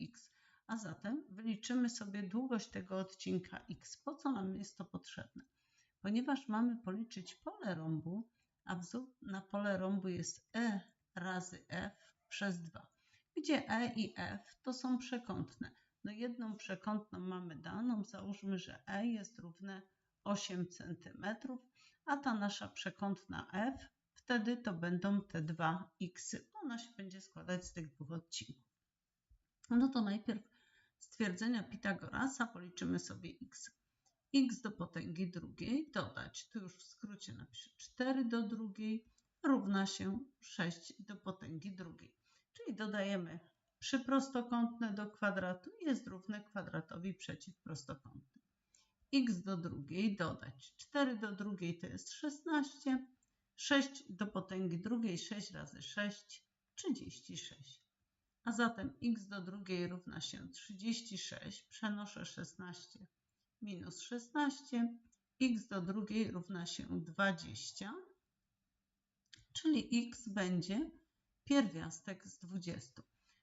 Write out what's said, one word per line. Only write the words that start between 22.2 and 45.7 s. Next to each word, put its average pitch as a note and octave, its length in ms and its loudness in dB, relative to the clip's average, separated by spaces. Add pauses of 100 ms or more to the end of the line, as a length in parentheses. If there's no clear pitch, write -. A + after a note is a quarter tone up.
nasza G#2 340 0
przekątna - 840 -2
F, A#3+ 360 0 (240)
wtedy A#3+ 440 2
to A3+ 160 0
będą F3+ 480 4
te E3+ 200 -2
dwa E3 500 0 (100)
X. - 340 -6 (180)
Ona C#4+ 240 -4
się - 140 -10
będzie F#3+ 300 -10
składać F3+ 440 -4
z - 80 -12
tych D#3+ 160 -6
dwóch D3+ 220 -10
odcinków. - 600 -8 (960)
No A#3+ 180 10
to B3+ 140 4
najpierw A3 500 0 (460)
stwierdzenia G#3 640 0
Pitagorasa G#3+ 840 0
policzymy F3 520 -2
sobie - 300 -8 (120)
X. - 300 -12 (600)
X B3 280 8
do G3+ 100 -4
potęgi F3 600 -2
drugiej F3 600 -2
dodać, - 580 -4
tu A3+ 100 -8
już F#3 160 -10
w - 80 -18
skrócie - 500 -12
napiszę - 440 -12
cztery C4 480 0
do A#3 180 2
drugiej A3 600 -2 (380)
równa G3 420 6
się F#3+ 340 0 (200)
sześć - 640 -4
do G3 140 -12
potęgi F#3 560 -6
drugiej. F3+ 440 -12 (380)
Czyli E4 220 -6
dodajemy G3 640 -2 (400)
przyprostokątne A#3+ 1120 2
do G#3 140 -2
kwadratu F#3+ 640 0 (100)